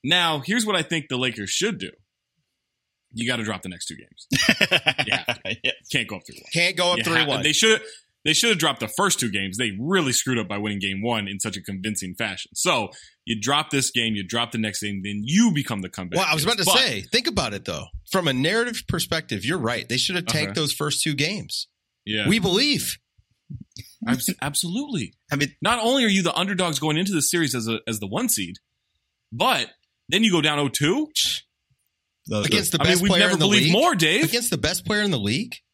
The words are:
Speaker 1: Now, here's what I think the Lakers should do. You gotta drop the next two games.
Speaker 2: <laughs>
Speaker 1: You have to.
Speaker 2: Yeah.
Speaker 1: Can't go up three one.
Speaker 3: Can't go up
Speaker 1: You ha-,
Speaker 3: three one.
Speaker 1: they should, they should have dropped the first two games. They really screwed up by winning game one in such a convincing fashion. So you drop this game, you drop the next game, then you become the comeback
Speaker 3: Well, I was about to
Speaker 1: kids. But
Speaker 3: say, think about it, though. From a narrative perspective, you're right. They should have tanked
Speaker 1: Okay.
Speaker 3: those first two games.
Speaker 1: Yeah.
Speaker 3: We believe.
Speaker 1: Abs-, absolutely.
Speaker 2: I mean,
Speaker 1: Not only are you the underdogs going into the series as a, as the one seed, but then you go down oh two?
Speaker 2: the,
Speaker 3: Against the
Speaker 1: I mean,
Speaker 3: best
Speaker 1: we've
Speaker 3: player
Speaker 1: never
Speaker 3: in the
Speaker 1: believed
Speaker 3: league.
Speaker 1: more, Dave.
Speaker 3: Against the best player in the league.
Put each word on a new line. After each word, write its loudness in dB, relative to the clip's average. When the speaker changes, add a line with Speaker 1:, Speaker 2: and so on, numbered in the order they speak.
Speaker 1:
Now, 2
here's 0
what 0
I 0
think -4
the -2
Lakers -2
should -2
do. -10
You -6
gotta -2
drop -4
the -10
next -10
two -12
games. -20
Speaker 2:
<laughs> 2
Speaker 1:
You 0
have -4
to. -6
Speaker 2:
Yeah. 0
Speaker 1:
Can't 0
go -10
up -16
three -20
one. -20
Speaker 3:
Can't 2
go 2
up 0
Speaker 1:
You -2
ha-, 0
Speaker 3:
three 4
one. 0
Speaker 1:
they 4
should, 4
they 4
should 4
have 4
dropped 0
the -4
first 0
two 0
games. -4
They -2
really 2
screwed 0
up -4
by -4
winning -2
game -4
one -2
in -8
such -4
a -12
convincing -6
fashion. -6
So 0
you -4
drop 0
this 0
game, 0
you -4
drop -2
the -4
next -4
game, -6
then -6
you 4
become -2
the -8
comeback -4
Speaker 3:
Well, 0
I 0
was 0
about 2
to 0
Speaker 1:
kids. 4
But 6
Speaker 3:
say, 0
think -2
about -2
it, -10
though. -6
From 2
a 2
narrative 0
perspective, -2
you're -2
right. -2
They 0
should 0
have -2
tanked 0
Speaker 1:
Okay. -2
Speaker 3:
those 0
first -2
two 0
games. -4
Speaker 1:
Yeah. 0
Speaker 3:
We 4
believe. 0
Speaker 1:
Abs-, -2
absolutely. -4
Speaker 2:
I -2
mean, 0
Speaker 1:
Not 2
only 2
are 4
you 2
the 0
underdogs 0
going 2
into 0
the 2
series 0
as -2
a, -2
as -4
the -6
one -2
seed, -4
but 2
then 4
you 6
go 4
down 2
oh 2
two? 2
Speaker 2:
the, -2
Speaker 3:
Against 0
the 0
Speaker 1:
I 4
mean, 6
Speaker 3:
best 2
Speaker 1:
we've 2
Speaker 3:
player 4
Speaker 1:
never 6
Speaker 3:
in 0
the 4
Speaker 1:
believed 4
Speaker 3:
league. 4
Speaker 1:
more, 4
Dave. 4
Speaker 3:
Against 0
the 0
best -4
player 2
in 2
the 0
league. -2